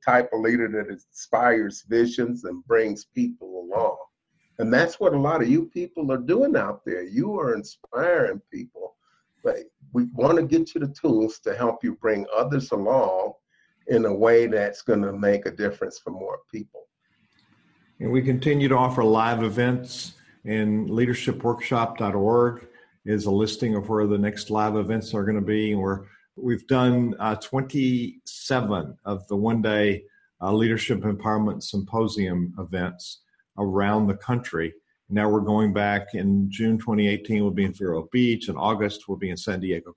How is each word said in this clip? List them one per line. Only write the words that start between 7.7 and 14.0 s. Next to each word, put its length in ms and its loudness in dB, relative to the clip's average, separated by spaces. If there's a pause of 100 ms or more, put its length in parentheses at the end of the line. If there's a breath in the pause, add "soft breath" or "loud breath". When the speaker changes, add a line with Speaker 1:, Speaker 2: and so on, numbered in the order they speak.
Speaker 1:
people, 440 -14 (460)
but 140 0 (380)
we 180 2
wanna 300 4
get 320 0
you 80 -4
the 60 -2
tools 520 0
to 140 -4
help 280 -2
you 140 -4
bring 380 0
others 380 0
along 600 2 (540)
in 180 4